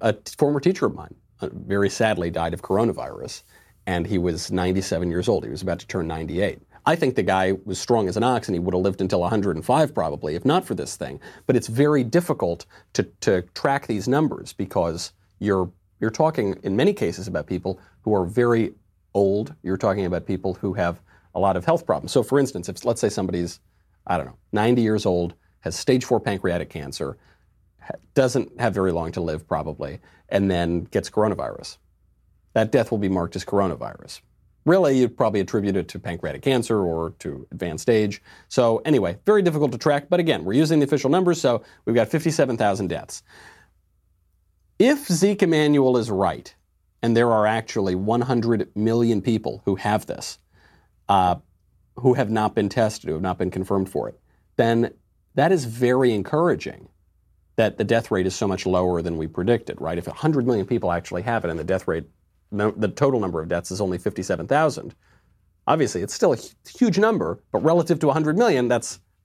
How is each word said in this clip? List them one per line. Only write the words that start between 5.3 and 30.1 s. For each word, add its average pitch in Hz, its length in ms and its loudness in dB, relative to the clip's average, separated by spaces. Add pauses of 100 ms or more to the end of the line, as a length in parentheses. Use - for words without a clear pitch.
He 57 60 -10
was 71 120 -10
about 90 180 -2
to - 60 -20
turn 85 220 -4
ninety-eight. 82 520 -4 (280)
I 160 60 4
think 143 220 0
the 107 80 2
guy 95 280 2 (120)
was - 160 -8
strong 113 280 2
as 95 80 -6
an 107 60 0
ox, 120 240 0
and 98 80 -2
he 85 60 -2
would 90 120 -2
have 90 100 0
lived 95 180 0
until 95 240 0
a 87 40 0
hundred 98 280 0
and 78 80 -8
five 143 280 2
probably, 76 440 -4
if - 80 -6
not 170 200 2
for 110 100 -8
this - 220 -8
thing. 69 240 -10 (260)
But 123 100 4
it's 113 100 -2
very 139 380 2
difficult 117 600 0 (280)
to, - 100 0 (200)
to 92 200 2 (120)
track 139 340 -2
these 104 180 -4
numbers, 143 460 0
because 87 600 -4 (280)
you're, 98 300 0 (300)
you're 110 100 -2
talking 127 520 0
in 98 140 -2
many 170 160 4
cases 98 340 -4
about 82 220 -6
people 92 320 -4 (220)
who 107 120 0
are 92 100 2
very 113 480 2 (420)
old. 101 380 0 (120)
You're 92 120 -2
talking 98 300 0
about 87 200 -4
people 92 280 -4
who 95 200 -6
have 87 280 -2 (320)
a 87 60 -4
lot 95 160 2
of 90 80 -4
health 165 200 0
problems. - 280 -2
So, 127 100 4
for 135 160 0
instance, 101 300 -2
if, - 160 -12
let's 117 160 -2
say, 110 80 2
somebody's, 90 500 -4 (480)
I 87 100 0
don't 67 100 -4
know, - 120 -20 (140)
ninety 117 300 2
years 107 220 0
old, 87 300 0 (260)
has - 160 -8
stage 127 280 0
four 113 160 2
pancreatic 90 500 -2
cancer, 71 480 -10 (600)
ha-, - 160 -12 (180)
doesn't 127 460 0
have 117 140 2
very 95 180 2
long 82 200 -4
to 92 80 -6
live 78 280 -4
probably, 76 500 -6 (300)